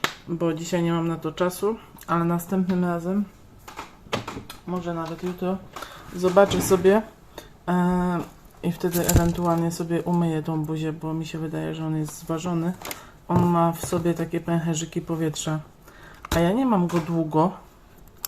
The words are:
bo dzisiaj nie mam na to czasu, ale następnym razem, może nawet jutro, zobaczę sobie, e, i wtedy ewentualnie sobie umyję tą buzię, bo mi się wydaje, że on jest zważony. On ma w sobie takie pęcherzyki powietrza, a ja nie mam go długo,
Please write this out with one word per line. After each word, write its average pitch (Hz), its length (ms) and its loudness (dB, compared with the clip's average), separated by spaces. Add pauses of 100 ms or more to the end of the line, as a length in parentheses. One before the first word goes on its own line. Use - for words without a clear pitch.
(280)
bo 165 260 0
dzisiaj 170 300 -2
nie 170 100 2
mam 170 140 0
na 165 80 -2
to 160 160 -6
czasu, 180 440 -2 (320)
ale 170 180 2
następnym 180 600 0
razem, 175 400 -2 (1400)
może 175 260 -4
nawet 165 300 -6
jutro, 180 340 -4 (580)
zobaczę 185 460 4
sobie, 190 400 6 (640)
e, 180 520 2 (440)
i 170 80 0
wtedy 170 360 -2
ewentualnie 170 640 4
sobie 170 300 -2
umyję 170 420 2
tą 156 220 -2
buzię, 156 280 -2
bo 160 200 -6
mi 160 120 -4
się 160 120 -10
wydaje, 156 380 -6
że 160 100 -6
on 156 100 -2
jest 156 240 -4
zważony. 165 540 -2 (540)
On 175 180 4
ma 170 260 4
w 165 140 -6
sobie 170 280 0
takie 165 260 -2
pęcherzyki 165 640 -2
powietrza, 160 580 -2 (760)
a 165 40 4
ja 170 120 4
nie 262 140 2
mam 190 220 4
go 170 120 2
długo, 160 520 2 (760)